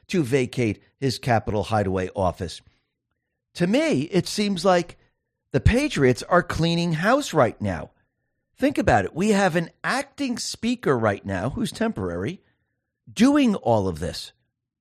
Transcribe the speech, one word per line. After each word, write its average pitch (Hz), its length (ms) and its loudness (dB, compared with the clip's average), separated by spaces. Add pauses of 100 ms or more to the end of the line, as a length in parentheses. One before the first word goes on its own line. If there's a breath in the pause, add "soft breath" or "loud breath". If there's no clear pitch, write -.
to 180 140 2
vacate 123 600 -2 (160 soft breath)
his 135 200 -2
Capitol 107 460 0
hideaway 95 500 -2
office. 90 460 -4 (960)
To - 120 0
me, 254 360 2
it 175 260 -2
seems 202 340 -2
like 175 360 2 (540)
the 143 80 0
Patriots 196 640 4
are 120 180 2
cleaning 170 520 0
house 226 380 0
right 127 300 2
now. 87 280 -6 (680)
Think 277 200 0
about 151 280 2
it. 90 120 -10
We 202 140 2
have 196 260 2
an 170 140 -2 (120)
acting 247 560 -4
speaker 220 580 -2
right 107 280 -2
now 98 260 -4
who's - 220 -6
temporary 107 680 -4 (720)
doing 262 440 4
all 110 320 0
of 82 100 -4
this. - 340 -10 (480)